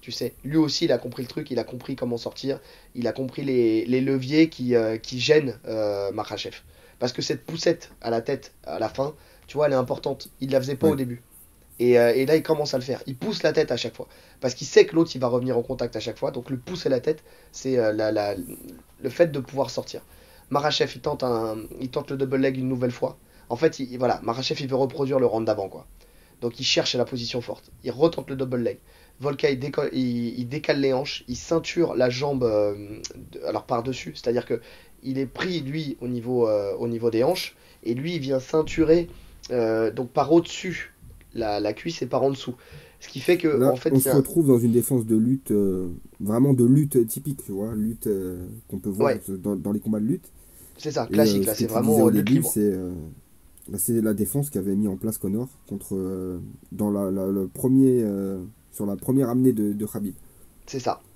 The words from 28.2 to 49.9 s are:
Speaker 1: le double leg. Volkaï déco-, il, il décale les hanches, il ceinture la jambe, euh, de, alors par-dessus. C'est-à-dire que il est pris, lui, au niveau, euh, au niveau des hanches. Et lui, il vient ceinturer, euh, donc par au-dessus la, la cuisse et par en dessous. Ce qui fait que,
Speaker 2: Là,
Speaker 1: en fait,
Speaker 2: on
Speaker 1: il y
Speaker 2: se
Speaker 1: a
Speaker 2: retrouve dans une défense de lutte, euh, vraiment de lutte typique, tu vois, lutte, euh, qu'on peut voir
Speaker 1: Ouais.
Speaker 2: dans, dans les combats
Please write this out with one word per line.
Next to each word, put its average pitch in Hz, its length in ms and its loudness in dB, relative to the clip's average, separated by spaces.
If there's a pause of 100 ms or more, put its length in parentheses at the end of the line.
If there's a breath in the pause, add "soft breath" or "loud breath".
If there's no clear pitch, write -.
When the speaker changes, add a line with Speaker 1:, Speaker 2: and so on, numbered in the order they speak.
Speaker 1:
le 135 60 -6
double 127 260 -2
leg. 110 160 -2 (420 soft breath)
Volkaï 139 360 0
déco-, 139 360 -2
il, 120 460 -2
il 120 100 -6
décale 147 320 -2
les 135 120 2
hanches, 135 360 -4
il 123 80 -6
ceinture 160 580 0
la 123 140 4
jambe, 131 360 -2
euh, 104 300 2 (580)
de, - 100 -12
alors 101 220 -4
par-dessus. 127 500 -4
C'est-à-dire 120 320 -2
que 123 140 -2 (420 loud breath)
il 131 160 -4
est 135 80 -2
pris, 165 340 -4
lui, 139 400 -6
au 123 80 -6
niveau, 120 400 0
euh, 101 280 0
au 120 120 -4
niveau 117 220 0
des 110 120 2
hanches. 175 320 0 (280 soft breath)
Et 120 120 -2
lui, 151 220 -4
il 156 40 -4
vient 135 200 0
ceinturer, 160 680 2 (420 loud breath)
euh, 113 400 2
donc 123 200 -6
par 143 220 2
au-dessus - 600 0 (400)
la, 104 260 -2
la 104 120 0
cuisse 165 300 -6
et 131 40 -4
par 123 160 0
en 135 80 2
dessous. 131 240 -6 (460 loud breath)
Ce - 80 -18
qui 139 120 -10
fait 175 180 4
que, 160 100 2
Speaker 2:
Là, 135 240 4
Speaker 1:
en 131 40 0
fait, 151 160 -2
Speaker 2:
on - 20 2
Speaker 1:
il 131 40 8
y 131 40 6
Speaker 2:
se 135 80 0
Speaker 1:
a 131 40 4
Speaker 2:
retrouve 139 340 4
dans 131 100 8
une 117 140 4
défense 120 340 2
de 113 100 4
lutte, 123 360 2
euh, 95 360 2 (320)
vraiment 120 320 4
de 123 120 6
lutte 131 420 6
typique, 139 380 -8
tu 104 80 -10
vois, 107 220 -4
lutte, 110 340 -2
euh, 92 380 -4 (220)
qu'on 98 100 -8
peut 101 120 -4
voir 127 220 2
Speaker 1:
Ouais. 110 160 -2
Speaker 2:
dans, 98 280 -4
dans 101 160 -4
les 107 80 0
combats 107 200 -2